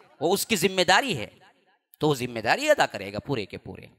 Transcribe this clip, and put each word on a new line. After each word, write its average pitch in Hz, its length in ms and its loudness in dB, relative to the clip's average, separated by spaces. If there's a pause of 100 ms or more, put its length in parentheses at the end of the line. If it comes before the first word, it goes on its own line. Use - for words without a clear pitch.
(220)
वो 151 100 2
उसकी 202 260 0
जिम्मेदारी 190 580 2
है, 104 160 -8 (720)
तो 147 60 2
वो 151 100 2
जिम्मेदारी 123 520 -2
अदा 285 180 4
करेगा 202 340 -8
पूरे 120 260 -6
के - 120 -14
पूरे। - 400 -18